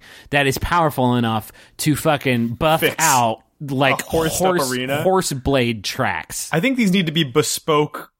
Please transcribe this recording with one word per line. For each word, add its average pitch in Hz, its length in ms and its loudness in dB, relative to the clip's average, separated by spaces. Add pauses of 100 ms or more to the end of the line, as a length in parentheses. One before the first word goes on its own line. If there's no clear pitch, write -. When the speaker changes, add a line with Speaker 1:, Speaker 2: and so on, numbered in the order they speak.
(320)
Speaker 1:
that 139 160 2
is 135 100 -2
powerful 135 580 0
enough 113 360 -2 (260)
to 151 180 0
fucking 123 600 0
buff 160 240 2
Speaker 2:
Fix 143 180 0
Speaker 1:
out, 127 460 2 (180)
like, 135 400 0
Speaker 2:
a - 40 -10
horsed 160 360 -2
up 185 60 2 (100)
Speaker 1:
horse, 131 140 -2
Speaker 2:
arena. 131 320 -2
Speaker 1:
horse 185 280 2
blade 123 520 0
tracks. - 680 -6
Speaker 2:
I 165 100 0
think 262 160 0
these 214 140 2
need 185 140 2
to 160 60 -4
be 165 120 0
bespoke 147 960 -2